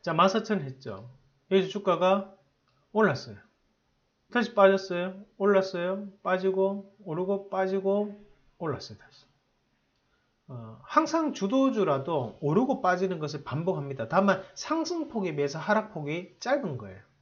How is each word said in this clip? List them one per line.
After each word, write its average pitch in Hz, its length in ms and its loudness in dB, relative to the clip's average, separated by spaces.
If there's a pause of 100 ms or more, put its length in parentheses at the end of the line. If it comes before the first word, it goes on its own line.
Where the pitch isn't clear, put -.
자, 165 120 -2
만 175 140 6
사천 208 340 0
했죠. 120 480 -12 (400)
여기서 190 180 4
주가가 190 680 2 (580)
올랐어요. 147 440 2 (960)
다시 240 220 0
빠졌어요. 190 720 4 (120)
올랐어요. 190 720 0 (140)
빠지고, 190 720 0 (100)
오르고, 185 460 -4
빠지고, 196 760 -2 (340)
올랐어요. 120 400 -6
다시. - 260 -20 (1200)
어, 113 360 -14
항상 311 480 0
주도주라도 190 1080 0
오르고 208 420 2
빠지는 180 360 0
것을 147 240 -8
반복합니다. 139 680 -4
다만 190 340 2 (120)
상승폭에 311 800 -4
비해서 143 240 -2
하락폭이 175 800 -4
짧은 233 400 -2
거예요. 98 220 -14 (220)